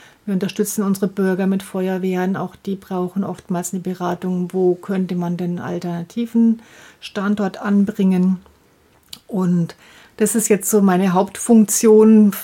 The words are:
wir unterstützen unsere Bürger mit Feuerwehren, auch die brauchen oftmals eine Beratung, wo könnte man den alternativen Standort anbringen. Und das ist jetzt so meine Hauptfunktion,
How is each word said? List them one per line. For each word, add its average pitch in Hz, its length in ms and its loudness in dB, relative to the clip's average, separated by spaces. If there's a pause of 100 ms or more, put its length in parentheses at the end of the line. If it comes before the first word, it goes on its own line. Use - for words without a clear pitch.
(280)
wir 202 80 -4
unterstützen 202 480 -4
unsere 196 240 -2
Bürger 190 400 -2
mit 190 160 -2
Feuerwehren, 185 720 -4
auch 180 180 -8
die 196 200 -8
brauchen 185 480 -6
oftmals 175 500 -8
eine 185 80 -6
Beratung, 180 720 -6
wo 180 220 2
könnte 190 400 -4
man 175 200 -4
den 175 240 -6
alternativen 202 1000 -2 (400)
Standort 208 580 -4
anbringen. 190 760 2 (920)
Und 180 480 -2 (420)
das 214 180 0
ist 220 120 -2
jetzt 196 220 0
so 214 140 2
meine 185 300 2
Hauptfunktion, 220 1200 6 (100)